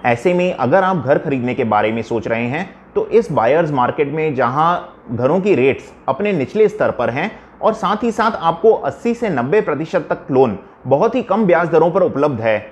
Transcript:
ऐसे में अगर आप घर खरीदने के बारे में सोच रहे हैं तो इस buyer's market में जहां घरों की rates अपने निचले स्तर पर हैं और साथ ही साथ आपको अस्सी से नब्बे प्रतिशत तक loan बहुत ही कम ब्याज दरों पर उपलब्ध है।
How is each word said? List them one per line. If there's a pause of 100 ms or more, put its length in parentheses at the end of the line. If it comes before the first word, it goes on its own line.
ऐसे
में
अगर
आप
घर
खरीदने
के
बारे
में
सोच
रहे
हैं (260)
तो
इस
buyer's
market
में
जहां
घरों
की
rates (160)
अपने
निचले
स्तर
पर
हैं (320)
और
साथ
ही
साथ
आपको
अस्सी
से
नब्बे
प्रतिशत
तक
loan (280)
बहुत
ही
कम
ब्याज
दरों
पर
उपलब्ध
है। (140)